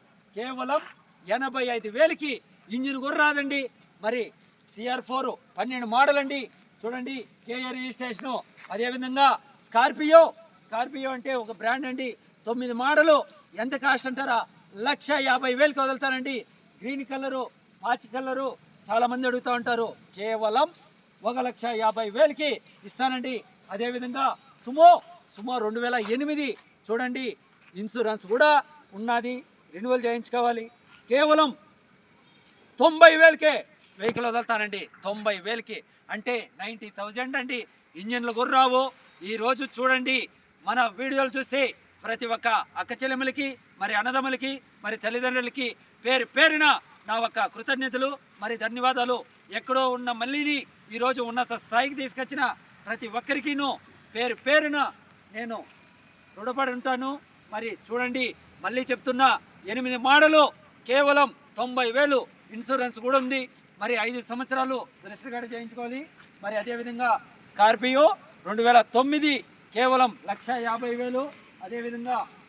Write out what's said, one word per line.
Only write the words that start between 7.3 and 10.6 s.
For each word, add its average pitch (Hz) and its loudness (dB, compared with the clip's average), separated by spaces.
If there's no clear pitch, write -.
కేఏ 254 -8
రిజిస్ట్రేషను. 247 -8
అదేవిధంగా 254 2
స్కార్పియో, 302 8